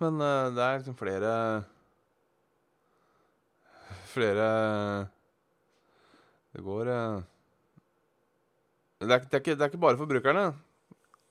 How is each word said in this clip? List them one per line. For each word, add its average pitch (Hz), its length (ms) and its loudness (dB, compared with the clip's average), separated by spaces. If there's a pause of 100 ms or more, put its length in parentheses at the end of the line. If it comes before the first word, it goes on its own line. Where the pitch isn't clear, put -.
Men, 160 220 0
eh, 135 340 2
det 120 60 2
er 135 160 0
liksom 131 180 -10
flere, 98 360 -2 (2750)
flere, 110 340 2 (2000)
det - 100 -14
går, 107 240 -6
eh, 113 340 -4 (1800)
det 110 80 0
er, 123 160 6
det - 80 -6
er 139 80 4
ikke, 156 160 0
det 143 80 2
er - 20 2
ikke 175 140 -6
bare 131 160 6
forbrukerne. 147 480 2 (840)